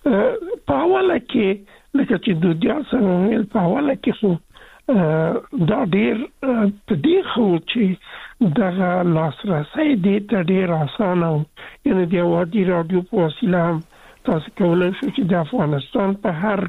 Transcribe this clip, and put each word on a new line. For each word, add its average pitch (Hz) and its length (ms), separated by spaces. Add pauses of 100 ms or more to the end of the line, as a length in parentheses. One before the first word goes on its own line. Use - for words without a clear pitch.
(100)
اه، 214 240 (320)
په 285 80
اوله 359 440
کې، 208 380 (380)
لکه 240 220
چې - 140
دودیال 175 600
سره 254 120
وویل، 196 400
په 202 180
اوله 269 340
کې 208 260
خو، 185 140 (580)
اه، 160 420 (180)
دا 226 320
ډیر، 214 320 (260)
اه، 226 280 (180)
په 214 60
دې 330 280 (120)
ښه - 40
و 190 200
چې 185 380 (460)
دغه 180 600
لاسرسی 170 920
دې 202 340
ته 196 120
ډیر 185 280
اسانه 170 600
و. 151 120 (440)
یعنې 185 180
د 170 100
یو 175 200
عادي 180 300
راډیو 175 360
په 180 160
وسیله 175 420
هم 165 240 (420)
تاسو 160 340
کولی 180 320 (100)
شئ 277 60
چې 285 140
د 190 140
افغانستان 175 800
په 202 140
هر 190 400